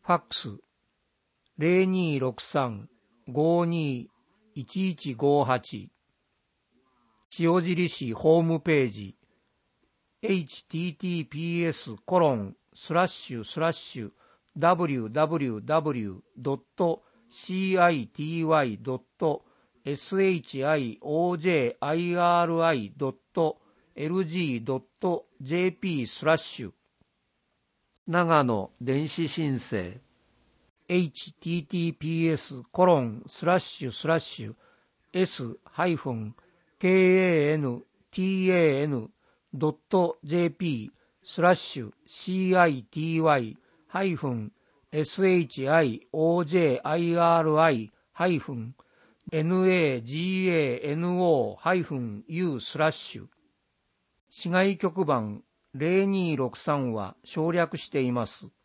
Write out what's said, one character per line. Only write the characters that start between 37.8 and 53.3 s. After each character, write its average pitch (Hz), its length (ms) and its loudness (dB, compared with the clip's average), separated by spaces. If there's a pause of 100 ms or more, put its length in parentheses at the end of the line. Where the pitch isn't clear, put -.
テ 190 100 -4
ィ 185 260 2
ー 185 40 6
エ 156 300 4
ー - 20 0
エ 151 40 0
ヌ 120 220 -4 (440)
ド 151 160 0
ッ - 80 -6 (100)
ト 175 380 2
ジ 147 100 -2
ェ 175 120 2
ー 147 60 -2
ピ 135 400 -4
ー - 40 -20 (260)
ス - 160 -10
ラ 180 120 6
ッ 175 40 6
シ - 280 -10
ュ 107 80 -12 (140)
シ 185 440 -2
ー 180 100 6
ア 175 80 8
イ 131 160 -2
テ - 160 -10
ィ 160 160 -2
ー 160 60 2
ワ 151 180 4
イ 113 180 -8 (300)
ハ 196 180 -4
イ 175 100 -2
フ 139 140 -6
ン 110 240 -6 (400)
エ 156 100 -2
ス 190 240 0
エ 180 120 6
イ 147 100 -2
チ 135 180 -6
ア 160 160 4
イ 120 300 -4
オ 165 260 2
ー 170 60 0
ジ 175 140 2
ェ 143 180 4
イ - 40 -6
ア 151 140 -2
イ 170 220 0
ア 170 200 6
ー 165 60 4
ル 156 180 4
ア 160 100 6
イ 110 200 -2 (220)
ハ 175 140 0
イ 165 120 2
フ 139 140 -10
ン 117 200 -10 (600)
エ 156 100 0
ヌ 185 260 2
エ 156 280 2
ー 117 40 -6
ジ 123 140 -10
ー 185 320 0
エ 147 380 0
ー 143 60 -2
エ 147 40 -2
ヌ 175 260 0
オ 131 380 2
ー - 20 -20
ハ 180 140 2
イ 175 80 0
フ 147 120 -6
ン 110 340 -6
ユ 170 220 -2
ー 123 100 -6
ス - 160 -12
ラ 151 100 2
ッ 156 40 2
シ - 280 -12
ュ。 - 60 -16 (1040)